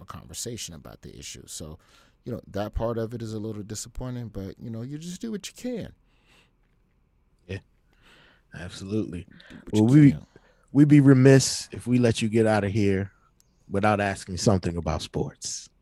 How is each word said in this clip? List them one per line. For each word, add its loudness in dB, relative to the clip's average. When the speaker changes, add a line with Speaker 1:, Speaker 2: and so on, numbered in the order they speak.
Speaker 1:
a -20
conversation -14
about -20
the -20
issue. -18
So, -16
you -10
know, -10
that -8
part -4
of -6
it -10
is -10
a -8
little -10
disappointing, -12
but, -12
you -14
know, -10
you -12
just -14
do -10
what -10
you -20
can. -10
Speaker 2:
Yeah, -10
absolutely. -8
Speaker 1:
Do -20
what -6
you 6
Speaker 2:
Well, 4
we, 10
Speaker 1:
can. -12
Speaker 2:
we'd 6
be 8
remiss 6
if -12
we 0
let 2
you -2
get 4
out 2
of -2
here 0
without 0
asking -6
something 0
about -6
sports. -10